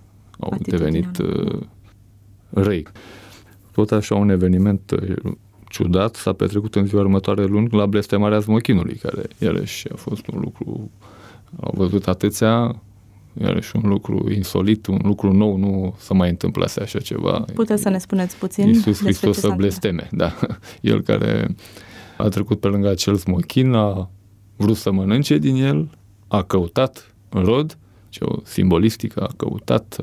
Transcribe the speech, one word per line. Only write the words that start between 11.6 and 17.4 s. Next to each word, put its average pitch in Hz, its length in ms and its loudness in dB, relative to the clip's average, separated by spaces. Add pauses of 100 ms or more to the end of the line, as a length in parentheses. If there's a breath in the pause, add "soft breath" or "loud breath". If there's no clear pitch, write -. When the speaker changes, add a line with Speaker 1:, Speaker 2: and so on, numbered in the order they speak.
Speaker 1:
văzut 95 320 0
atâția, 113 760 0 (600)
iarăși 92 340 -2
un 110 140 0
lucru 101 420 -2
insolit, 101 560 0
un 98 160 0
lucru 98 300 2
nou, 101 240 4
nu 95 400 -2
se - 160 -6
mai 90 160 4
întâmplase 92 520 -2
așa - 180 -6
ceva. - 540 -2